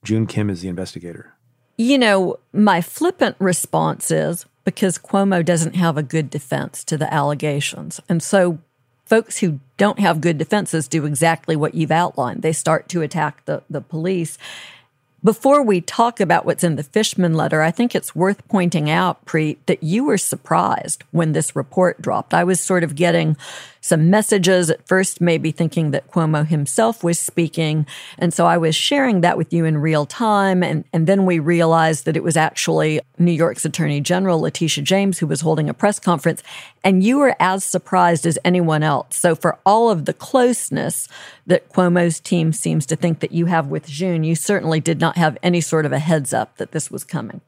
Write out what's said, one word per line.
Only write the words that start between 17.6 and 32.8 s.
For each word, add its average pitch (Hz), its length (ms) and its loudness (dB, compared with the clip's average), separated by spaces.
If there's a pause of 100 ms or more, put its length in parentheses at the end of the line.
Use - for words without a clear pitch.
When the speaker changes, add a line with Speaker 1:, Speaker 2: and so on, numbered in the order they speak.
Speaker 2:
I 165 100 2
think 240 220 -2
it's - 200 -4
worth 185 320 -2
pointing 175 420 0
out, 170 380 0
Preet, 156 400 -2
that - 160 0
you 185 220 -2
were 262 140 0
surprised - 920 -2
when 160 220 0
this 156 240 -2
report 170 440 0
dropped. - 320 -4
I 170 120 2
was 180 160 0
sort 180 240 0
of 147 100 -6
getting 160 420 2 (500)
some 165 240 4
messages 190 580 2
at - 180 -2
first, 190 340 0
maybe 160 320 0
thinking 160 400 0
that - 180 -6
Cuomo 156 340 0
himself 165 600 0
was 170 160 0
speaking. 156 680 -2 (320)
And 175 160 0
so 170 100 2
I 170 140 4
was 160 160 2
sharing 262 460 0
that 170 180 2
with 160 140 -4
you 170 120 0
in 156 140 0
real 151 280 0
time. 196 580 0
And, 151 280 -4
and 160 140 0
then 196 180 4
we 180 140 2
realized 160 640 2
that 160 120 -2
it - 80 -4
was 165 120 0
actually 156 640 0 (160)